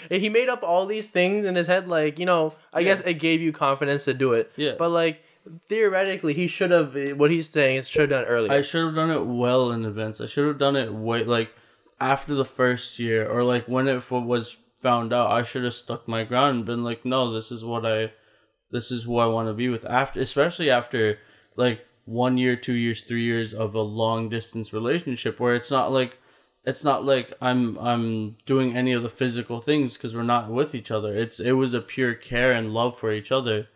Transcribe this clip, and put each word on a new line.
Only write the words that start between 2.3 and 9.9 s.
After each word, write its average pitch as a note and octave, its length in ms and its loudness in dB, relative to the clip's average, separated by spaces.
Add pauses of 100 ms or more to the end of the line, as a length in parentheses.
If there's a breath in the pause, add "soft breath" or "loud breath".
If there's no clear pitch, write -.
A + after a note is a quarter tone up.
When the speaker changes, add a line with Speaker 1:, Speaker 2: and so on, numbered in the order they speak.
Speaker 1:
I D#3+ 80 0
Speaker 2:
Yeah. E3+ 80 2
Speaker 1:
guess F#3+ 140 4
it F3 120 0
gave D#3+ 260 2
you D#3+ 120 0
confidence C#3+ 540 0
to C3 80 2
do B2+ 180 2
it. A2+ 240 2
Speaker 2:
Yeah. C#3+ 200 0
Speaker 1:
But, E3+ 120 0
like, E3 320 2 (480 soft breath)
theoretically, F#3+ 640 2
he F3 140 0
should F3+ 240 0
have, D3 240 4 (200)
what D3 140 6
he's E3 200 0
saying C3+ 260 4
is C3 120 -6
should D3 220 2
have C3 120 2
done - 20 -4
earlier. A#2 260 2
Speaker 2:
I C#3 120 4
should E3 240 -2
have D#3+ 100 -4
done D#3+ 160 2
it A#2+ 140 0
well B2 440 2
in A#2 140 -2
advance. A2 360 -6